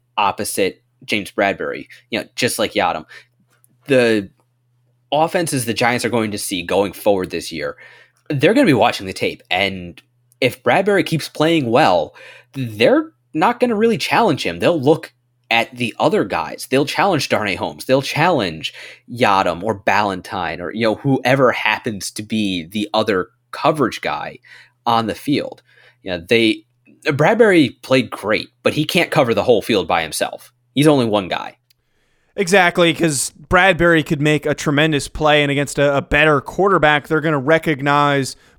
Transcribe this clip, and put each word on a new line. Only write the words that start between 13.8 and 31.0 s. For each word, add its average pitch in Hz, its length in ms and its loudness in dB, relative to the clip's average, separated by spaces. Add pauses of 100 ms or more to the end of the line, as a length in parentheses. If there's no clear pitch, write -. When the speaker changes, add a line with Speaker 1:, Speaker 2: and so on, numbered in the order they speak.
Speaker 1:
challenge 160 480 0
him. 87 140 -6
They'll 151 200 2
look 139 320 0 (400)
at 117 240 0
the 120 220 -6
other 156 260 0
guys. 85 460 -6
They'll 139 160 2
challenge 170 420 0
Darnay 101 280 -2
Holmes. 78 300 -8
They'll 135 180 2
challenge 120 680 -2 (400)
Yadam 95 520 2
or 110 100 -2
Ballantyne 95 880 -4
or, 87 100 -8
you 113 120 -4
know, 107 120 0
whoever 131 560 2
happens 107 600 -4
to 107 120 -12
be 101 420 -4
the 104 280 -6
other 107 360 0 (220)
coverage 143 500 -2
guy 76 360 -8 (480)
on 113 220 0
the 101 80 -4
field. - 480 -6 (400)
You 95 80 -8
know, 90 80 -6
they, 110 460 2 (480)
Bradbury 180 580 4 (100)
played 131 300 0
great, 98 380 -4 (120)
but - 120 0
he 151 120 -2
can't 170 240 0
cover 123 240 2
the 98 100 0
whole 107 200 2
field 92 240 0
by 85 160 0
himself. - 500 -8 (220)
He's 143 120 4
only 139 180 4